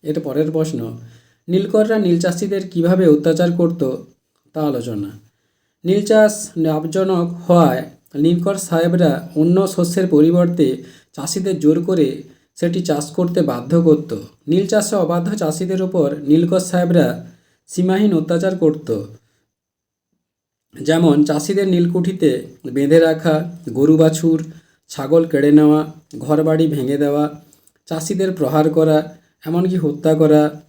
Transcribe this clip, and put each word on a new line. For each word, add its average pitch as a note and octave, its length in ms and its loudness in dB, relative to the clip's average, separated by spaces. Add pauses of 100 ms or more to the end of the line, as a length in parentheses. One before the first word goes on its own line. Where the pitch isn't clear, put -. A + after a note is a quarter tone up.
এর D3+ 180 -4
পরের D3+ 300 -2
প্রশ্ন, C3 480 -4 (500)
নীলকররা G#3+ 500 0
নীল F3 220 2
চাষিদের F#3 480 -4
কীভাবে F3 400 2
অত্যাচার D#3+ 440 2
করত D#3+ 440 -2 (560)
তা D#3 80 -8
আলোচনা। A#2 500 -6 (760)
নীল G3 200 0
চাষ G#3+ 520 2
লাভজনক E3 760 -2
হওয়ায় E3 500 2 (320)
নীলকর E3+ 400 0
সাহেবরা E3+ 800 0
অন্য F3 340 2
শস্যের F3+ 380 -2
পরিবর্তে E3 760 2 (300)
চাষিদের F3+ 480 -6
জোর D#3+ 240 2
করে E3+ 380 -2 (320)
সেটি F3 260 -4
চাষ D3+ 300 -4
করতে F3 320 -2
বাধ্য C3+ 400 0
করত। D#3 340 2 (320)
নীল F3+ 180 2
চাষে G#3 300 0
অবাধ্য F3 400 -2
চাষিদের F3+ 460 -4
ওপর D#3+ 340 -2 (100)
নীলকর E3+ 340 2
সাহেবরা F3 640 0 (400)
সীমাহীন F#3+ 480 0
অত্যাচার E3+ 420 -2
করত, D3 460 -2 (1800)
যেমন D3+ 420 4
চাষিদের F#3 440 -2
নীলকুঠিতে F3 800 0 (200)
বেঁধে C#3 340 2
রাখা, D#3+ 560 0 (160)
গরু C#3+ 240 4
বাছুর, D#3+ 480 2 (440)
ছাগল D3 360 0
কেড়ে D3 280 2
নেওয়া, D3+ 400 4 (260)
ঘরবাড়ি D#3 480 0
ভেঙে C#3+ 300 -2
দেওয়া, D3 340 -2 (560)
চাষিদের F3+ 460 -4
প্রহার D#3 380 0
করা, D#3 460 0 (280)
এমনকি F3+ 320 -2
হত্যা D#3 380 -2
করা D3+ 540 2